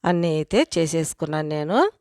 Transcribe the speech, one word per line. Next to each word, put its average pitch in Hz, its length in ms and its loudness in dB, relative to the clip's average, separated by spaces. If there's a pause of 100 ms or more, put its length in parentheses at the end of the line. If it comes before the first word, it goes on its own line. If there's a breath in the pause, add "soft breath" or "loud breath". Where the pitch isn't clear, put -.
(100)
అన్నీ 170 280 2
అయితే 196 220 0 (160)
చేసేసుకున్నాను 156 800 -2
నేను. 156 220 0 (220)